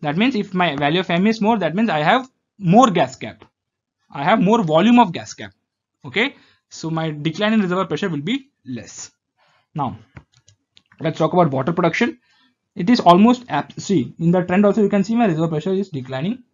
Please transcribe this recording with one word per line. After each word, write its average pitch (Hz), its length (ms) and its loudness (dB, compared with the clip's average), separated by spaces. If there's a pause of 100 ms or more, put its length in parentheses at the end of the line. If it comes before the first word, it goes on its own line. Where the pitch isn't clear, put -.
that 151 160 -4
means 247 180 0
if 202 180 -4
my 180 220 0
value 147 260 0
of 185 100 -6
M 180 160 2
is 220 140 0
more, 214 180 2
that 160 160 -2
means 220 160 0
I 156 80 -2
have 185 300 0 (300)
more 208 320 4
gas 170 240 0
cap, - 300 -16 (640)
I 143 140 -8
have 214 160 2
more 214 240 2
volume 180 340 4
of 202 140 2
gas 110 220 -12
cap. 107 180 -16 (520)
Okay, 208 300 -6 (340)
so - 220 -12
my 160 200 -4
decline 156 420 -4
in 220 80 2
reservoir 180 260 -2
pressure 208 220 -6
will 147 140 -6
be 247 280 -8 (140)
less. - 480 -14 (600)
Now 127 240 -6 (1000)
let's 156 200 -4
talk 160 160 0
about 170 160 2
water 135 240 -4
production. 175 440 -2 (560)
It 175 140 -4
is 240 120 4
almost 233 480 6
ab-, - 300 -6
see, 139 400 -2
in 170 140 2
the 180 100 2
trend 180 220 2
also 208 180 2
you 196 60 4
can 202 160 0
see 220 100 -4
my 240 120 2
reservoir 165 220 0
pressure 160 260 -4
is 196 160 -4
declining, 135 520 -8 (120)